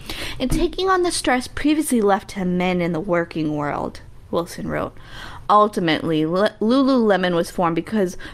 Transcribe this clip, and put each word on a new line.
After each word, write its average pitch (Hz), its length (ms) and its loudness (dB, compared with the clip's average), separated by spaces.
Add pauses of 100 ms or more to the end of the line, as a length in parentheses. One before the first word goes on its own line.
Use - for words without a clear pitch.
(400)
and 254 100 -2
taking 359 400 0
on 370 140 2
the 339 80 0
stress 254 360 0
previously 294 540 0
left 196 300 2
to 190 140 -4
men 180 360 0
in 170 120 0
the 156 60 -2
working 170 560 -2
world," - 460 -4 (300)
Wilson 170 360 -4
wrote. 151 260 -4 (560)
Ultimately, 165 760 4
L-, 165 260 2 (100)
Lululemon 220 760 4
was 170 160 0
formed 170 240 0
because 185 420 -2 (160)